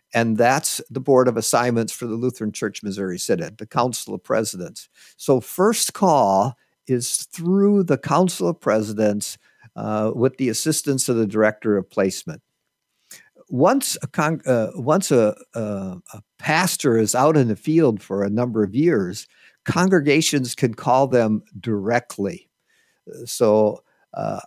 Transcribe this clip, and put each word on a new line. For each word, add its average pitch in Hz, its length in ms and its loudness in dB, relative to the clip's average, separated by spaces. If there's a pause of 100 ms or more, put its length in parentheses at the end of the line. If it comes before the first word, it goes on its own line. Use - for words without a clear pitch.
(140)
And 113 240 0
that's 123 500 0
the 127 120 -8
Board 127 260 4
of 117 100 0
Assignments 117 560 0
for - 140 -10
the 110 80 -6
Lutheran 117 380 -4
Church - 320 -8
Missouri 95 340 -6
Synod, 107 400 -4
the 107 80 -14
Council 120 480 -4
of 92 80 -10
Presidents. 104 680 -6 (280)
So 135 240 0
first - 540 -2
call 123 600 2 (320)
is 127 380 -4
through 196 580 2
the 151 160 0
Council 175 500 0
of 165 120 -4
Presidents, 104 760 0 (380)
uh, 107 400 -4
with 127 220 0
the 131 120 -2
assistance 139 600 -2
of 123 80 2
the 113 100 0
Director 107 500 0
of 92 140 -4
Placement. 92 500 -4 (1080)
Once 190 520 2
a - 40 -8
con-, 156 380 -2
uh, 120 300 0
once 151 360 0
a, 113 240 4 (200)
a, 98 420 -6 (160)
a 107 100 -20 (160)
pastor 151 600 0
is 110 160 0
out 143 200 4
in 135 140 4
the 104 80 -2
field 151 460 2
for 98 200 -4
a 101 60 0
number 113 340 0
of 98 120 -2
years, 113 520 0 (380)
congregations 151 880 2
can 113 200 0
call 131 320 2
them 113 360 2 (160)
directly. 101 880 -4 (760)
So, 107 600 2 (280)
uh, - 340 -6